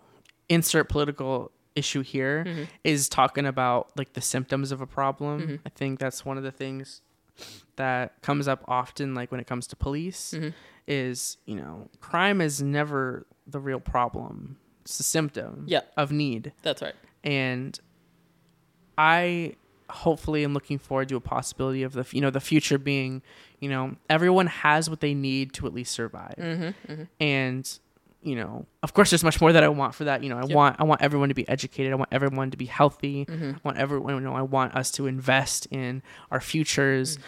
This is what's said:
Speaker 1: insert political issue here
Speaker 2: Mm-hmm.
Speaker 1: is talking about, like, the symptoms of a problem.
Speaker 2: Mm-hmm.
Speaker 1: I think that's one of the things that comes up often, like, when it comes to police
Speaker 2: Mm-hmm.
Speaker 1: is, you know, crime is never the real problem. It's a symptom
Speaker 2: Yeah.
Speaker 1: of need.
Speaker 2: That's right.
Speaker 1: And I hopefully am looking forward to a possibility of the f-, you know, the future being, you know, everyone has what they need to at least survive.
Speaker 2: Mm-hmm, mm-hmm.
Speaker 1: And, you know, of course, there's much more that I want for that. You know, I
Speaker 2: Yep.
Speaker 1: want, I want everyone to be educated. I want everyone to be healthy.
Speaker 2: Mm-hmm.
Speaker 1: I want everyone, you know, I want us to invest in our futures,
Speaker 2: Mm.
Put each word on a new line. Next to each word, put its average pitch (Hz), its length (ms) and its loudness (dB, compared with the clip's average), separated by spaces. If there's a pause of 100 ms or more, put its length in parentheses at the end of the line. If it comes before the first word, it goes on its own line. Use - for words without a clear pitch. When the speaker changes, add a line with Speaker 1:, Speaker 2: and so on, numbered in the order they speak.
(500)
Speaker 1:
insert 165 380 4
political 139 640 -2 (240)
issue 139 260 -2
here 139 440 -2
Speaker 2:
Mm-hmm. 165 180 -6 (200)
Speaker 1:
is 147 260 2
talking - 380 2
about, 127 500 0
like, 139 160 -8
the 131 80 -8
symptoms 135 500 -2
of 135 100 -6
a 131 60 -8
problem. 143 540 -2
Speaker 2:
Mm-hmm. 156 140 -6 (100)
Speaker 1:
I - 40 -10
think 135 300 -6
that's 131 240 -6
one 135 140 -6
of 135 60 -8
the 135 80 -8
things 135 500 -10 (760)
that 127 440 -2
comes 143 260 0
up 135 200 -2
often, 127 480 -2
like, 123 160 -6
when 127 80 -6
it 120 80 -12
comes 123 200 -6
to - 80 -14
police 160 600 -6
Speaker 2:
Mm-hmm. 156 120 -6 (380)
Speaker 1:
is, 127 500 -4 (100)
you 107 80 -8
know, 82 340 -12 (120)
crime 190 380 2
is 143 220 0
never 139 640 -2 (220)
the 139 120 -8
real 135 200 -4
problem. - 800 -4 (240)
It's - 180 -10
a 131 40 -4
symptom 147 640 -2
Speaker 2:
Yeah. 156 160 0 (160)
Speaker 1:
of 143 140 0
need. 143 400 -2 (100)
Speaker 2:
That's 151 220 -4
right. 76 100 -8 (300)
Speaker 1:
And 135 560 -2 (1160)
I 170 580 4 (340)
hopefully 151 540 0
am 143 100 0
looking 143 240 -4
forward 135 320 -4
to 135 60 -2
a 120 60 0
possibility 131 640 -4
of 131 100 -6
the 127 80 -4
f-, - 120 -8
you 127 80 0
know, 139 80 4
the 131 100 2
future 139 380 4
being, 135 440 -2 (380)
you 139 100 -6
know, 135 260 -2 (140)
everyone 180 380 6
has 160 420 4
what 160 100 -6
they 147 140 0
need 135 400 -2
to - 140 -6
at 80 60 -6
least 120 200 -8
survive. 107 440 -8
Speaker 2:
Mm-hmm, 170 540 -6
mm-hmm. 156 120 -10 (160)
Speaker 1:
And, 135 600 0 (420)
you 139 140 -4
know, 117 300 -8 (160)
of - 120 -4
course, 202 180 6
there's 175 120 4
much 160 160 4
more 165 140 8
that 160 100 10
I 151 60 8
want 139 260 0
for 151 100 -6
that. 135 180 0
You 139 60 -4
know, 120 80 -4
I 127 80 -2
Speaker 2:
Yep. 143 100 -2
Speaker 1:
want, 143 240 8
I 156 40 4
want 151 180 4
everyone 143 280 4
to 135 60 0
be 123 120 -2
educated. 135 440 -2
I 135 40 0
want 131 160 0
everyone 135 400 0
to - 60 -10
be 123 80 -6
healthy. 143 600 0
Speaker 2:
Mm-hmm. 160 300 -6
Speaker 1:
I - 80 -14
want - 140 -2
everyone, 139 380 0
you 131 60 -2
know, 131 140 -4
I 131 60 -2
want 135 340 0
us 131 160 0
to 139 160 -2
invest 131 600 0
in 131 340 -6 (300)
our 131 100 0
futures, 139 760 0
Speaker 2:
Mm. 135 100 -16